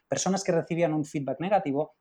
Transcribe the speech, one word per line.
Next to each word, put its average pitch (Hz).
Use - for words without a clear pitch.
personas 190
que 180
recibían 165
un 151
feedback 139
negativo 165